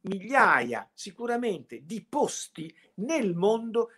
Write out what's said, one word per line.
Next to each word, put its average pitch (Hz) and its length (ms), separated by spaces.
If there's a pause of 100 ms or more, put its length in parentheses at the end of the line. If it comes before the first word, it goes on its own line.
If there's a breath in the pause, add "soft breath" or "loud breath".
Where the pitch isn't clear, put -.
migliaia 180 920
sicuramente, 208 920
di 196 220
posti - 680 (200)
nel 226 400
mondo 226 640